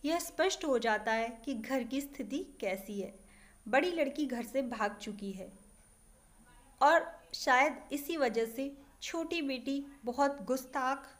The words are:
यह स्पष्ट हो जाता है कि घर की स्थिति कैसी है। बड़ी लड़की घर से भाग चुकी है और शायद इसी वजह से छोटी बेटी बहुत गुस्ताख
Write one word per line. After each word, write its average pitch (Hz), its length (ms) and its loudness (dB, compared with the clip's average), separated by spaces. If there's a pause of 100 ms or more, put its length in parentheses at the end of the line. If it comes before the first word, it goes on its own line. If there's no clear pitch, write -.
यह 320 140 2
स्पष्ट 349 460 0
हो 269 140 4
जाता 220 340 2
है 226 320 -2
कि 277 100 -2
घर 240 300 -2
की 269 160 -2
स्थिति 277 460 -6 (140)
कैसी 196 400 -4
है। - 300 -10 (380)
बड़ी 285 220 4
लड़की 302 360 0
घर 240 160 -2
से 269 200 -2
भाग 220 340 -2
चुकी 202 360 -8
है 185 200 -12 (1300)
और 320 380 6 (140)
शायद 269 420 4 (160)
इसी 294 240 -4
वजह 226 300 2
से 269 320 -6 (240)
छोटी 330 400 -2
बेटी 277 440 -2 (180)
बहुत 277 400 2
गुस्ताख 262 760 -2